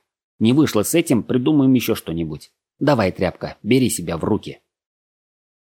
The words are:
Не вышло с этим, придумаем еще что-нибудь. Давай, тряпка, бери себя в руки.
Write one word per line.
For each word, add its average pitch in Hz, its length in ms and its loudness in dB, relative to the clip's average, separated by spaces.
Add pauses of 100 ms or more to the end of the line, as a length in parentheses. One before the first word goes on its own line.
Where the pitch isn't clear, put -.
(380)
Не 110 140 4
вышло 135 300 2
с - 120 -4
этим, 160 280 0
придумаем 131 500 2
еще 117 220 0
что-нибудь. 82 560 -8 (280)
Давай, 117 340 2
тряпка, - 500 -6
бери 120 260 2
себя 85 280 -6
в 80 80 -8
руки. - 360 -4 (1160)